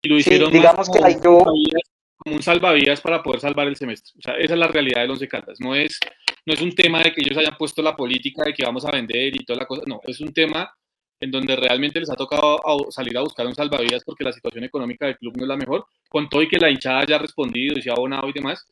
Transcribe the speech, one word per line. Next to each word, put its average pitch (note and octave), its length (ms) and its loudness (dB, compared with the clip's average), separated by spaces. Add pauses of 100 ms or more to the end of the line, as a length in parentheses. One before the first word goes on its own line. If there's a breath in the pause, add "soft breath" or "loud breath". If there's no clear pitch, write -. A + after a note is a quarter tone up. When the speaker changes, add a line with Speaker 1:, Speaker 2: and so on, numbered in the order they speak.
Speaker 1:
Y - 60 -2
lo D3+ 60 6
Speaker 2:
Sí, D3 60 6
Speaker 1:
hicieron E3 260 6
más D#3+ 60 2
Speaker 2:
digamos E3+ 360 8
Speaker 1:
como F3+ 100 6
Speaker 2:
que D#3+ 60 4
ahí F3 100 4
Speaker 1:
un - 60 -8
Speaker 2:
yo F3 180 8
Speaker 1:
salvavidas, D#3 440 4 (340)
como D#3 180 -8
un D3 80 -4
salvavidas D#3+ 580 2
para E3 220 -2
poder B2+ 160 -4
salvar C#3+ 280 -2
el C#3 80 -4
semestre. B2 420 -12
O - 40 -20
sea, B2 140 -6
esa D3+ 180 0
es E3+ 60 0
la E3+ 80 2
realidad C3+ 340 0
del B2+ 100 -2
Once C3+ 160 -8
Caldas. - 320 -12
No B2+ 160 -6
es, D3+ 240 -2 (460 loud breath)
no D#3 80 0
es D3+ 80 -2
un E3+ 120 -2
tema E3 300 4
de E3 100 2
que D#3 80 -4
ellos C#3 160 -2
hayan D3+ 200 0
puesto D#3 240 -4
la D#3 140 0
política C3 480 -4
de D3 100 -2
que C3 120 -4
vamos B2 200 -6
a D3 60 -4
vender B2+ 440 -4
y B2+ 100 -8
toda A#2+ 140 -6
la C3 80 -6
cosa. C3+ 180 -10
No, B2 180 -10
es B2 160 -12
un D3+ 140 -12
tema D#3+ 380 -2 (480)
en C3+ 100 -8
donde C3 260 -2
realmente C3 440 0
les E3+ 100 -6
ha C3+ 60 -6
tocado D3 420 0 (100)
a, C#3+ 240 -2
salir A#2+ 240 -10
a B2 60 -2
buscar C3+ 240 -6
un B2 80 -8
salvavidas B2+ 500 -4
porque - 200 -12
la B2+ 100 -4
situación - 300 -10
económica B2+ 420 -8
del C3+ 120 -6
club A#2+ 200 -12
no B2+ 60 -8
es C3 60 -6
la C3+ 80 -6
mejor, C#3+ 280 -6 (240)
con D3+ 180 -2
todo C#3+ 140 2
y D#3+ 60 4
que E3+ 100 0
la E3 140 4
hinchada C3 300 -2
haya D3 180 0
respondido C#3 580 -4
y C3 60 -6
se B2 80 -4
ha - 20 0
abonado C3+ 340 -4
y C#3+ 60 -8
demás C#3+ 380 -8